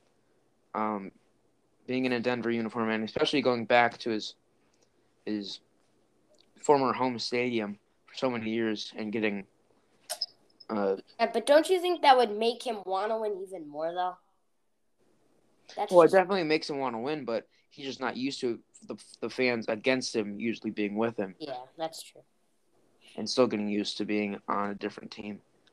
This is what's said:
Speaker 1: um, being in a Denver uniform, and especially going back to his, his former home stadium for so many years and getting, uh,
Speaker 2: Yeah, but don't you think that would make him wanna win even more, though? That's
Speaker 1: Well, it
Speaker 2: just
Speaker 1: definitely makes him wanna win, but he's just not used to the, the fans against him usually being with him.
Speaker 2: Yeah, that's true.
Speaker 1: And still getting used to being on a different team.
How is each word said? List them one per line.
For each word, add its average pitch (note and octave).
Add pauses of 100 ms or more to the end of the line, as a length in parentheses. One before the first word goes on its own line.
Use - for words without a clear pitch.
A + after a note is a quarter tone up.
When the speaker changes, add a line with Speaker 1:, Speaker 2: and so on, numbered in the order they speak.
(760)
Speaker 1:
um, G#2 (760)
being B2+
in B2+
a A#2+
Denver A#2
uniform, A2+
and A2
especially C#3+
going A#2+
back A#2+
to A#2+
his, G#2+ (920)
his G#2 (1000)
former C3+
home B2+
stadium A#2 (280)
for -
so C3
many A2+
years A2+
and G#2+
getting, G#2 (1200)
uh, G2+ (240)
Speaker 2:
Yeah, A#3
but A3+
don't D#4
you F#4
think F4
that C4
would A#3
make A#3
him A3+
wanna G3+
win G#3
even F3
more, D#3
though? F3+ (1600)
That's G#3
Speaker 1:
Well, F3
it D#3+
Speaker 2:
just E3
Speaker 1:
definitely F#3
makes D#3
him C#3+
wanna A#2+
win, D3
but A2+ (240)
he's C#3
just B2
not B2
used C3
to A#2 (280)
the, A#2 (240)
the A#2
fans B2
against B2
him G#2
usually A2+
being G2+
with A2+
him. F#2+
Speaker 2:
Yeah, C3 (120)
that's D#3+
true. - (920)
Speaker 1:
And G#2+
still B2+
getting G#2
used G#2
to G#2+
being G#2
on G2+
a G2+
different -
team. G#2 (320)